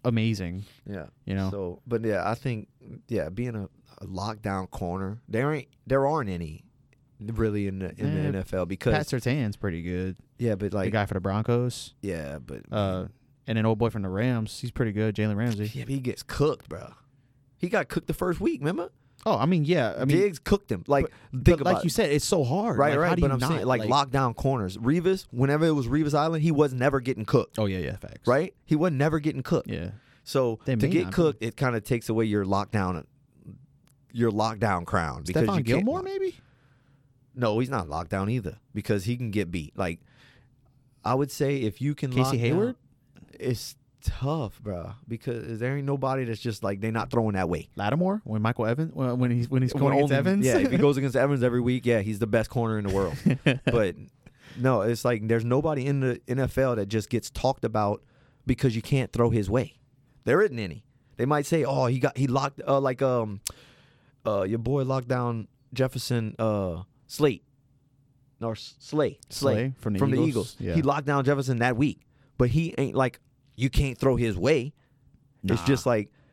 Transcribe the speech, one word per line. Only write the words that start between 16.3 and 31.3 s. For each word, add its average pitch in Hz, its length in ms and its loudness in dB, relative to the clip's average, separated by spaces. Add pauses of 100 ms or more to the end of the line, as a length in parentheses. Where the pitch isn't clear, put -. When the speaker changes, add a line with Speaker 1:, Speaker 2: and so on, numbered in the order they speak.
Speaker 2:
bro. - 260 -14 (640)
He 180 100 -2
got 180 200 0
cooked - 200 -4
the 165 60 -4
first 180 260 -2
week, 302 200 -2
remember? 170 300 -4 (340)
Speaker 1:
Oh, 202 140 2
I 127 80 2
mean, 170 180 4
yeah, 139 320 2
I 113 80 -2
mean, 143 140 4
Speaker 2:
Diggs 196 220 2
cooked - 320 0
him. 90 160 -4
Like, 139 160 4 (280)
Speaker 1:
but, 127 120 -6
Speaker 2:
think 170 140 8
Speaker 1:
but 139 80 -4
like 190 80 4
Speaker 2:
about - 100 0
Speaker 1:
you 170 40 0
Speaker 2:
it. - 40 0
Speaker 1:
said, 170 180 2
it's 147 140 2
so 170 180 2
hard. 160 340 0
Speaker 2:
Right, 143 140 4
Speaker 1:
Like, 143 80 2
Speaker 2:
right, 175 120 2
Speaker 1:
how 175 40 2
do 175 60 2
Speaker 2:
but 143 80 6
Speaker 1:
you 135 60 2
Speaker 2:
I'm 123 40 0
Speaker 1:
not, 127 120 0
Speaker 2:
saying, 117 160 -2
like, 117 220 2
Speaker 1:
like - 0 - (220)
Speaker 2:
lockdown 131 240 2
corners. 107 440 0
Revis, 170 520 2
whenever 139 340 2
it 165 80 4
was 139 140 0
Revis 147 260 0
Island, 156 300 0
he 165 80 4
was 143 240 4
never 135 240 2
getting 117 260 -2
cooked. - 320 2
Speaker 1:
Oh, 107 100 2
yeah, 95 120 -2
yeah, 87 180 -4
facts. - 300 -14
Speaker 2:
Right? 143 260 2 (120)
He 147 100 2
was 170 160 2
never 151 300 2
getting 147 240 -4
cooked. - 260 0
Speaker 1:
Yeah. 90 200 -6 (340)
Speaker 2:
So, 123 400 0
Speaker 1:
They 131 100 0
Speaker 2:
to 113 140 2
Speaker 1:
may - 40 0
Speaker 2:
get 170 120 4
Speaker 1:
not 185 60 -6
be. - 40 -8
Speaker 2:
cooked, 160 300 2